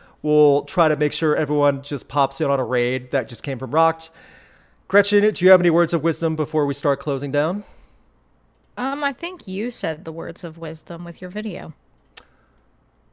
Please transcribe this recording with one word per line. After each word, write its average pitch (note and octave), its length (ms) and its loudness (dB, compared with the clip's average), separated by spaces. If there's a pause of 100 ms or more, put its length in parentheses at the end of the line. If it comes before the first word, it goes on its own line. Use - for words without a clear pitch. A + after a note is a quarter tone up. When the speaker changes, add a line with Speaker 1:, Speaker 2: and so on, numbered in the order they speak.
(220)
Speaker 1:
We'll D3+ 440 6
try E3 220 2
to D3+ 80 2
make D3 160 0
sure D#3 240 0
everyone C#3+ 460 0
just C3 260 -8
pops C#3 320 0
in D3 100 0
on C#3 120 2
a - 20 0
raid B2 480 -2
that B2+ 160 0
just - 160 -14
came C3+ 160 -6
from A#2+ 120 -8
Rocked. D#3+ 380 0 (760)
Gretchen, G3+ 460 4
do E3 100 -8
you F#3 80 8
have F#3 80 8
any F3 120 2
words E3+ 200 2
of E3 100 0
wisdom D#3+ 360 -2
before D3+ 280 0
we C#3+ 80 -2
start C#3 280 0
closing C#3 300 -4
down? D#3+ 320 0 (1120)
Speaker 2:
Um, C4+ 260 -6
I C#4 80 -2
think E4+ 360 -12
you G3 220 -6
said E3 360 -6
the D#3+ 80 -10
words E3 320 -12
of D#3+ 120 -12
wisdom E3 460 -12
with E3+ 180 -14
your F#3 80 -12
video. F3+ 440 -10 (1400)